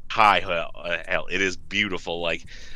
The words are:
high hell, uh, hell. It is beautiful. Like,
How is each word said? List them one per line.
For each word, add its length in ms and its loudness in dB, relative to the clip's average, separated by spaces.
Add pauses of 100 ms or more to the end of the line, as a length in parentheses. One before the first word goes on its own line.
(100)
high 300 6
hell, 340 -2
uh, 320 -4
hell. 240 0
It 100 0
is 160 2
beautiful. 640 -4
Like, 240 -2 (320)